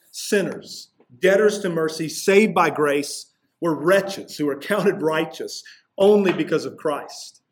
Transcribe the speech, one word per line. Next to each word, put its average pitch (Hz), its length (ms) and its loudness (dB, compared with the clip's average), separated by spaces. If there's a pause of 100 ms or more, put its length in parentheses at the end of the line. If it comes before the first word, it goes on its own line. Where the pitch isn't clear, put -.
(120)
sinners, - 800 -4 (300)
debtors 208 400 4
to 190 100 -4
mercy, 160 380 -2
saved 196 460 4
by 170 160 2
grace. 143 640 -2 (260)
We're 165 160 -2
wretches 190 640 0
who 147 120 -2
are 135 80 -4
counted 202 440 0
righteous 156 600 -4 (340)
only 196 360 6
because 151 320 -2
of 135 120 -12
Christ. - 640 -8 (100)